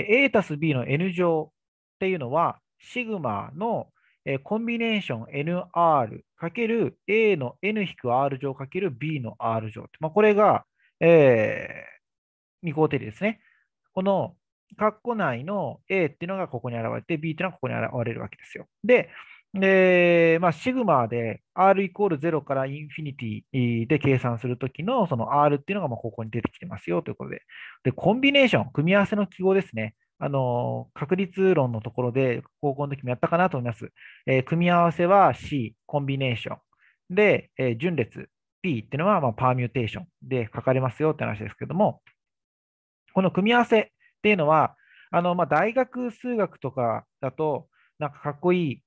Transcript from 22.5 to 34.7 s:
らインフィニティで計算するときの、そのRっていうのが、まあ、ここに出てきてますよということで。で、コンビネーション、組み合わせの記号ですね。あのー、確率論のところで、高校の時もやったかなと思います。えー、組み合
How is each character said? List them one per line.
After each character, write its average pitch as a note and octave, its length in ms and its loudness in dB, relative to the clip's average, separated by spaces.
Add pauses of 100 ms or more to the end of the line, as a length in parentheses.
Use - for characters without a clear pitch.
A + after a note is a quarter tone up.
ら C3+ 120 0
イ C#3 160 -10
ン D3+ 80 -16
フ - 120 -14
ィ D3+ 40 -8
ニ C#3 100 -10
テ A2 280 -8 (100)
ィ A#2+ 340 0
で D3+ 100 2
計 C3+ 220 2
算 A#2+ 200 -4
す B2+ 80 -8
る A#2+ 100 -4
と C3 120 -6
き - 140 -12
の、 A3 240 0
そ C3+ 80 -2
の B2 260 0
R D3 140 4
っ C#3 40 -4
て E3 120 -10
い G3+ 40 -4
う - 20 -4
の G3 40 -4
が、 D#3+ 60 -6
ま A#2+ 80 -6
あ、 - 20 -14
こ A2+ 140 -10
こ A2+ 140 -10
に A2 40 -12
出 A2+ 120 -4
て - 100 -4
き - 80 -20
て - 60 -16
ま C#3 120 -12
す - 120 -14
よ F3 120 -2
と - 100 -12
い - 20 -8
う - 20 -8
こ - 80 -14
と - 80 -12
で。 - 100 -14 (420)
で、 B2+ 100 2
コ F#3 200 0
ン B3+ 60 0
ビ C#4 140 2
ネ C#4 100 6
ー B3 60 4
シ D3+ 80 2
ョ G#2 100 0
ン、 - 40 -16
組 D3+ 160 0
み F#3+ 80 4
合 G3+ 40 6
わ G3 60 4
せ G#3 100 -4
の G3+ 100 0
記 - 160 -14
号 F#3+ 120 2
で G3 80 4
す F#3+ 140 -12
ね。 G#2+ 200 -6 (260)
あ D3+ 60 -4
の B2 680 -2
ー、 - 40 -18
確 D3+ 160 -2
率 F#3+ 400 2
論 C3 160 2
の A2+ 80 -4
と A2 120 -10
こ B2+ 100 -6
ろ B2 100 0
で、 B2 320 0 (160)
高 C#3 160 -2
校 C#3+ 120 -4
の C#3+ 60 -6
時 C#3 100 -12
も B2+ 60 -8
や B2 60 -2
っ - 40 -18
た E3 100 0
か E3+ 80 0
な F3+ 120 2
と D3 80 -4
思 A#2+ 80 -4
い - 20 -2
ま A#2 60 -4
す。 - 160 -14 (380)
え C3 120 4
ー、 B2+ 40 -2
組 E3+ 220 0
み F3 40 4
合 F3 120 4